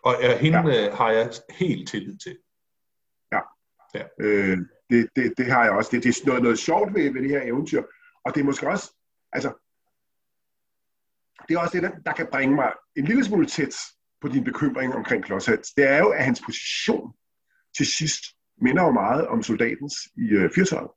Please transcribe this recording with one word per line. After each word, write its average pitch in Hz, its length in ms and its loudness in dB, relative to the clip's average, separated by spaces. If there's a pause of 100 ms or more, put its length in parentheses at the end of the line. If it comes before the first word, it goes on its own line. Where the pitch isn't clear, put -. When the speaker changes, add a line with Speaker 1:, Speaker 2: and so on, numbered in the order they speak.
Speaker 1:
Og, 123 200 2
øh, 123 60 4
hende, 147 300 4
Speaker 2:
Ja. 127 280 2
Speaker 1:
øh, 104 100 -4
har 113 140 2
jeg 113 200 2 (180)
helt 147 400 -4
tillid - 280 -10
til. 90 200 -16 (960)
Speaker 2:
Ja. - 80 -2 (540)
Speaker 1:
Ja. 98 100 -8 (160)
Speaker 2:
Øh, 98 380 2 (320)
det, 120 260 4
det, 120 220 0
det 127 80 0
har 123 180 4
jeg 107 80 4
også. 107 200 0
Det, 120 120 -2
det 127 140 4
er - 100 -6
noget, 127 160 2
noget 117 160 2
sjovt 190 360 0
ved, 143 180 0
ved 127 80 -6
det 135 80 -2
her 143 140 0
eventyr. 131 400 -2 (420)
Og 127 100 -6
det 147 60 0
er 139 40 0
måske 135 240 -2
også, 185 240 -6 (400)
altså, 127 200 -6 (1900)
det 165 80 0
er 175 40 0
også 170 140 -4
det, 180 100 0
der, 180 80 -4 (140)
der 156 80 -4
kan 165 180 -6
bringe 135 240 2
mig 135 160 0 (240)
en 143 100 -2
lille 240 200 2
smule 190 220 2
tæt - 280 -4 (460)
på 143 60 -6
din 127 160 0
bekymring 131 520 -2
omkring 110 280 -2
Klods 98 220 -4
Hans. 110 320 0
Det 143 80 8
er 139 120 6
jo, 165 120 6
at 151 160 0
hans 127 200 0
position - 680 -4 (640)
til 139 80 2
sidst - 380 -4 (380)
minder 156 220 4
jo 160 80 4
meget 117 360 0
om 117 160 -2
soldatens 117 500 -2 (240)
i, 120 120 -2
øh, 98 260 4
firserne. 185 420 0